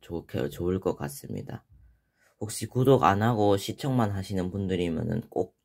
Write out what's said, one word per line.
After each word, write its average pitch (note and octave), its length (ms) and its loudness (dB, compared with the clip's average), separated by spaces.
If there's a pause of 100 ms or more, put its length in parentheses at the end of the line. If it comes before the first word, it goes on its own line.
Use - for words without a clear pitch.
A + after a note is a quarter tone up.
좋게, D#2 480 -4
좋을 F2 300 -2
것 F2+ 160 0
같습니다. - 680 -10 (760)
혹시 G#2+ 260 -8
구독 B2+ 380 6
안 G2 180 -2
하고 G#2+ 360 4
시청만 A2+ 540 0
하시는 F#2+ 380 -4
분들이면은 F2 800 -2
꼭 - 360 -4